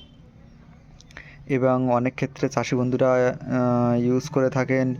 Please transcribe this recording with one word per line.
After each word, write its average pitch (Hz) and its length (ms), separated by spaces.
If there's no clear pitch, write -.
এবং 127 440
অনেক 123 240
ক্ষেত্রে 135 340
চাষি 131 280
বন্ধুরা, 127 360
আহ, 123 880
ইউজ 123 280
করে 131 220
থাকেন 127 500